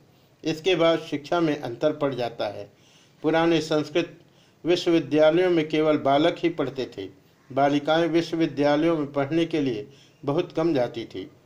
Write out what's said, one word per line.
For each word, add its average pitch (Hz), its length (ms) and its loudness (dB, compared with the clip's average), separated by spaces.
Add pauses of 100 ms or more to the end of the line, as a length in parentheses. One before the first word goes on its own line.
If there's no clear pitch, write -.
(440)
इसके 160 300 -2
बाद 165 260 2
शिक्षा 160 400 -4
में 151 200 0
अंतर 147 320 -2
पड़ 143 220 -4
जाता 117 340 -4
है। 104 200 -12 (540)
पुराने 165 380 2
संस्कृत 160 580 -2 (460)
विश्वविद्यालयों 160 840 2
में 160 180 2
केवल 156 300 2
बालक 143 400 2
ही 170 120 0
पढ़ते 135 460 -6
थे। 95 120 -10 (420)
बालिकाएं 143 580 2
विश्वविद्यालयों 160 920 0
में 139 140 -6
पढ़ने 143 340 0
के 165 140 -2
लिए 113 260 -4 (380)
बहुत 160 280 -2
कम 165 220 0
जाती 117 300 -2
थी 95 200 -12 (220)